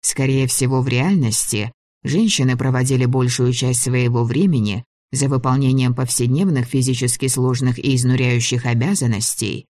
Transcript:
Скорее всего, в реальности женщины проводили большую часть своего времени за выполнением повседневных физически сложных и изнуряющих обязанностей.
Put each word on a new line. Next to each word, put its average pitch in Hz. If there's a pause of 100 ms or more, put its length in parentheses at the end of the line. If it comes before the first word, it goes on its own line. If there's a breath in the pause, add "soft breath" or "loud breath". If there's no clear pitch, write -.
Скорее 135
всего, 131
в 135
реальности 123 (320)
женщины 143
проводили 127
большую 123
часть 123
своего 123
времени 120 (280)
за 139
выполнением 131
повседневных 131
физически 127
сложных 127
и 135
изнуряющих 123
обязанностей. 117 (100)